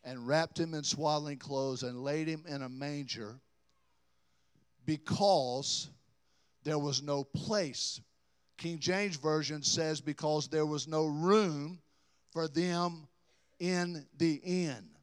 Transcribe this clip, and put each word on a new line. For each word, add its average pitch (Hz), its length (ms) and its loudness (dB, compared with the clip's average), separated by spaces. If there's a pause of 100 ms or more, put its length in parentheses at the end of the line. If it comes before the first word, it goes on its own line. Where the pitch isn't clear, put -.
and 123 200 -10
wrapped 160 320 2
him 165 160 0
in 151 80 -4
swaddling 151 560 0
clothes 135 460 -2
and 123 180 -6
laid 147 240 -2
him 160 220 -6
in 139 140 -6
a 127 80 -8
manger 131 680 -8 (1500)
because 151 1040 2 (720)
there 151 160 0
was 143 220 0
no 143 240 -2
place - 760 -2 (600)
king 170 180 -6
James 180 380 0
Version 151 480 0
says, 156 380 0
"Because 151 460 0
there 151 180 2
was 151 220 -2
no 156 200 2
room 165 720 2 (520)
for 165 160 -2
them 170 600 0 (500)
in 175 480 0 (120)
the 160 260 4
inn." 170 460 -2 (140)